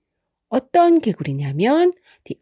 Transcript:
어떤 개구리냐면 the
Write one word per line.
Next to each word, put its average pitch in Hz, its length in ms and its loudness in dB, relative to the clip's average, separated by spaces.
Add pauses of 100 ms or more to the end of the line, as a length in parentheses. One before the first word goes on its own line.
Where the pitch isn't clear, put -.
(500)
어떤 339 500 2
개구리냐면 190 920 -2 (320)
the - 160 -14